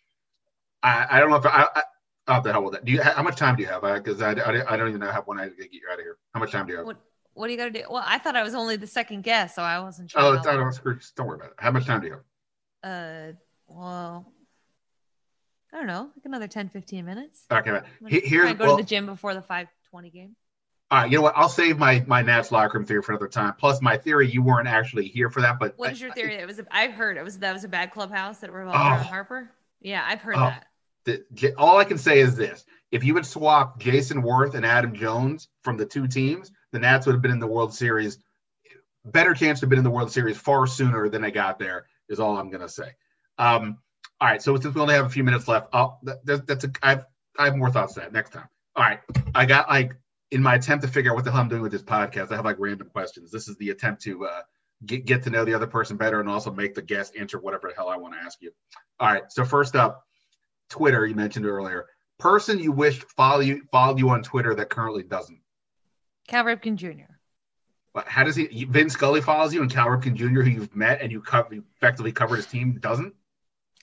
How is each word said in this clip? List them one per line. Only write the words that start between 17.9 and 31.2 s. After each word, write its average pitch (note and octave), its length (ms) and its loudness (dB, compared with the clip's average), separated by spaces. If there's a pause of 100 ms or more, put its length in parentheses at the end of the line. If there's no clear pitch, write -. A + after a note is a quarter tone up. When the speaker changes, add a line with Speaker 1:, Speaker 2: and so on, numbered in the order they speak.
Speaker 2:
gonna - 80 -18
Speaker 1:
He-, - 120 2
here, C3+ 200 2
Speaker 2:
try A#3+ 100 6
and G#3+ 80 -6
go A3 60 2
Speaker 1:
well F#3+ 120 6
Speaker 2:
to G#3+ 60 -2
the F#3 40 -10
gym G3+ 180 -4
before G3 280 -8
the F#3+ 80 -10
five F3+ 260 -10 (240)
twenty F3 180 -20
game. F#3 260 -20 (560)
Speaker 1:
All C3 100 6
right, A#2+ 100 2
you D3 60 4
know D#3 40 4
what? D3+ 140 6
I'll D#3+ 140 6
save E3 280 2
my, C3 300 4
my B2 160 4
Nats A#2 280 2
locker A2 260 2
room G#2 100 -6
theory G#2 160 0
for - 80 -6
another G2+ 160 -4
time. G#2 320 -2
Plus, C#3 200 2
my A#2+ 160 2
theory, C#3+ 320 2
you A#2+ 140 0
weren't B2 260 4
actually A2+ 400 0
here A#2+ 220 -2
for B2+ 120 -4
that. B2 180 2
But - 180 -6
Speaker 2:
What A#3+ 120 -6
Speaker 1:
I, - 20 -8
Speaker 2:
is A#3+ 100 -12
your B3+ 80 -10
Speaker 1:
I - 40 -14
Speaker 2:
theory? A3 220 -6
It F3+ 120 -12
was, G3+ 120 -16 (120)
I've A3+ 220 0
heard G#3 240 -4
it D3 60 -10
was, F#3+ 160 -14
that F#3+ 140 -4
was F#3+ 100 -10
a G#3+ 40 -14
bad F3+ 240 -6
clubhouse G3+ 480 -10
that F3+ 120 -16
revolved F#3 260 -6
around C#3 240 4
Speaker 1:
Oh. - 20 -4
Speaker 2:
Harper. A#3 480 -12 (300)
Yeah, F#3 260 -6
I've G#3 140 -4
heard G#3+ 140 -6
Speaker 1:
Oh. C3+ 100 0
Speaker 2:
that. B2 200 -6 (400)
Speaker 1:
The, - 180 -4 (100)